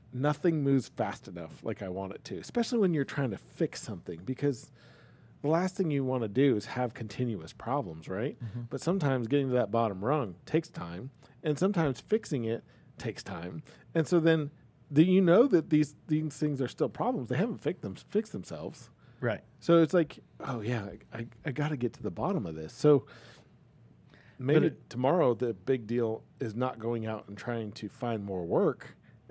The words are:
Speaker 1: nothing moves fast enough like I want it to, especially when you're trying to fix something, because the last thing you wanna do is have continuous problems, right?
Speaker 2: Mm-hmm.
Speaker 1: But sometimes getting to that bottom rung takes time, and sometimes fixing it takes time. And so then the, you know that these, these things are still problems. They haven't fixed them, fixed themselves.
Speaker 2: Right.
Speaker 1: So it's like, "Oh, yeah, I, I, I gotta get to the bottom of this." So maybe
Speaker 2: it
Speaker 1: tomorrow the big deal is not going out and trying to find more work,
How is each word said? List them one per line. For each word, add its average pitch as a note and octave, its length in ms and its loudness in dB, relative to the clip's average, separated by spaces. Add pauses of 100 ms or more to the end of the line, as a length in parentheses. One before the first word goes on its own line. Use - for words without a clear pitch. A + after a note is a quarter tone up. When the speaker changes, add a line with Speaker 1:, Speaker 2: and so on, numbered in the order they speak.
(140)
Speaker 1:
nothing D3+ 500 0
moves C3+ 260 2
fast - 380 -4
enough E2+ 360 -12
like A2 180 -4
I F#2+ 80 -6
want F#2+ 240 -6
it - 120 -14
to, F#2 120 -8
especially A#3 420 -2
when F#3 140 4
you're D3 100 0
trying C3 280 -2
to F#2 60 -6
fix - 440 -4
something, F2 420 -8
because C3 460 -2 (720)
the C#3+ 60 -2
last F3 280 2
thing F3+ 160 0
you C#3 140 0
wanna B2+ 220 0
do B2+ 280 6
is G#2 120 -2
have B2 260 -2
continuous A2 580 -6
problems, G2 560 -6
right? G#2 320 -4
Speaker 2:
Mm-hmm. A#2 300 -8
Speaker 1:
But C3+ 100 -6
sometimes C#3+ 480 0
getting C3+ 200 2
to B2+ 80 0
that A2 160 2
bottom G#2+ 340 0
rung B2 300 0 (100)
takes D#3+ 240 0
time, E3+ 400 -10 (340)
and D3+ 140 0
sometimes E3+ 420 0
fixing D#3 460 -2
it A2+ 180 -2 (340)
takes - 260 -8
time. E3+ 400 -8 (320)
And D#3+ 120 2
so F3 120 4
then D#3 320 2 (400)
the, D3+ 120 6
you F#3 160 6
know F#3+ 280 8
that E3 240 2
these, D3+ 240 2 (120)
these D#3 300 0
things D3 240 -2
are B2 60 -2
still C3 220 -2
problems. F3 400 -4
They A#2+ 80 0
haven't G3+ 260 -2
fixed F3+ 180 -4
them, F#2+ 140 -8
fixed - 380 -4
themselves. E2 580 -10 (280)
Speaker 2:
Right. A2+ 220 -2 (200)
Speaker 1:
So E3+ 200 6
it's D#3+ 120 2
like, E3+ 260 0 (220)
"Oh, B2 200 -4
yeah, A2 240 -2 (280)
I, - 40 -10
I, A#2 100 -8 (180)
I C#3+ 60 -4
gotta D3 260 -4
get A#2+ 160 -2
to - 100 -16
the G2+ 80 -4
bottom B2+ 340 -4
of D#2+ 100 -8
this." D#2 180 -10
So D3 320 4 (1300)
maybe C#3+ 300 4
Speaker 2:
it - 220 -6
Speaker 1:
tomorrow C3 440 4
the A2+ 200 0
big A2 340 -2
deal A2+ 360 0 (160)
is A2 160 -6
not B2+ 240 -2
going A2+ 260 -2
out A2 220 -6
and G2+ 100 -14
trying A2+ 360 -4
to G#2 160 -10
find A2+ 340 -4
more F#2 220 -4
work, C#3+ 500 0 (360)